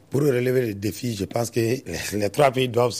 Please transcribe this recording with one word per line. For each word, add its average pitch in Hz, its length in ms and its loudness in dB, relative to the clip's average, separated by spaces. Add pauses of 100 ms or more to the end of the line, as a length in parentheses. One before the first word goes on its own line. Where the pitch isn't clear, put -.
(100)
Pour 135 120 0
relever 127 400 2
les 110 120 -2
défis, 107 400 -4
je 98 120 -2
pense 117 240 -2
que 123 100 0
les, 117 220 0 (320)
les 101 160 0
trois 143 200 4
pays 127 160 0
doivent 120 340 2